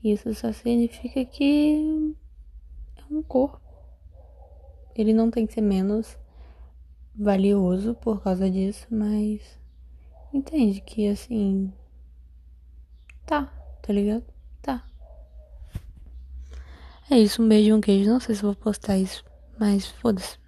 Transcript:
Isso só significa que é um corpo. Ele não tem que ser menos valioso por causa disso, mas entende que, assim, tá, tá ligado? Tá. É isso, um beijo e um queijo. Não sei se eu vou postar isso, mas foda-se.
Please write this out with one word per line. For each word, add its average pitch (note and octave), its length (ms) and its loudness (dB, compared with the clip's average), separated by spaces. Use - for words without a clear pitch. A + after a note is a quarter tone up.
Isso G#3+ 300 0
só A3+ 180 -6
significa A#3 720 -2
que D4+ 920 0
é - 120 -20
um D4+ 140 -4
corpo. - 380 -2
Ele A3 200 2
não A3+ 180 4
tem A3+ 160 0
que - 60 -10
ser A3+ 80 -4
menos G3+ 560 0
valioso G3+ 800 2
por G#3+ 260 -4
causa F#3+ 300 0
disso, F#3+ 400 -2
mas G#3 500 -2
entende C4+ 480 0
que, G#3 260 -2
assim, G3 640 -2
tá, D4 200 -2
tá - 120 -4
ligado? G#3 320 0
Tá. B3 240 -6
É C#4+ 80 6
isso, A3 240 4
um A3+ 60 4
beijo G#3+ 220 6
e G#3+ 40 6
um A3 60 6
queijo. G3+ 300 4
Não B3 100 4
sei A#3 160 -2
se G3+ 80 -6
eu G#3 80 2
vou G3+ 100 -2
postar G3+ 360 -2
isso, F#3+ 260 -2
mas G3+ 300 2
foda-se. - 500 -4